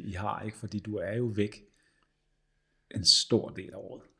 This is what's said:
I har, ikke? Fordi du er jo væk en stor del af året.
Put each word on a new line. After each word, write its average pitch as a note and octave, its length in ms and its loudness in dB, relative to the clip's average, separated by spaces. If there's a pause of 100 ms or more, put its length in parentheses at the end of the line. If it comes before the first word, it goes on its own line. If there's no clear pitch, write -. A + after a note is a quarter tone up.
I - 20 -6
har, G2+ 300 -4
ikke? G#2+ 160 -8
Fordi G#2+ 220 -4
du G#2 180 -6
er F#2+ 160 -2
jo A#2+ 120 0
væk G#2 380 0 (1300)
en G2+ 100 0
stor - 440 6
del - 240 -10
af - 40 -12
året. - 260 -14 (160)